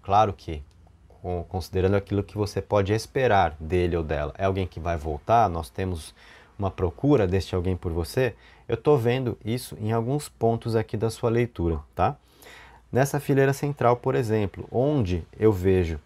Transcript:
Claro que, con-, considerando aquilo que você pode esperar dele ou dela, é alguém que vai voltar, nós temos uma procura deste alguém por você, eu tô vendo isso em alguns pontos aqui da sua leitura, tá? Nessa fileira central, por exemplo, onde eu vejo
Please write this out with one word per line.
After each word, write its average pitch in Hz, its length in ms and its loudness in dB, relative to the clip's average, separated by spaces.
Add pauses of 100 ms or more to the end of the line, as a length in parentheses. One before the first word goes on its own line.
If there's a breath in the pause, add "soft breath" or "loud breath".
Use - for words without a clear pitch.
Claro 101 300 4
que, 78 280 -10 (460)
con-, 90 360 -8
considerando 92 520 0
aquilo 101 260 -2
que - 160 -8
você 98 240 -4
pode 101 320 0
esperar 104 640 2
dele 85 360 0
ou 82 80 0
dela, 76 340 -4
é 95 80 -4
alguém 95 220 -2
que - 120 -12
vai 85 180 -4
voltar, 82 520 0
nós 82 200 -6
temos 92 440 -8 (460 loud breath)
uma 92 100 -2
procura 110 560 2
deste 92 300 0
alguém 90 200 0
por 85 160 -6
você, 107 440 -2 (320 soft breath)
eu 113 100 -2
tô - 180 4
vendo 120 480 0
isso 117 360 -6
em 107 120 -4
alguns 120 380 -2
pontos 117 460 -2
aqui 110 200 -2
da 110 140 -2
sua 113 200 -2
leitura, 110 500 0 (160)
tá? 92 200 0 (760 loud breath)
Nessa 139 280 0
fileira 135 340 2
central, 123 440 0
por 131 160 -2
exemplo, 107 580 -2
onde 117 540 0 (140)
eu 110 120 6
vejo 90 540 2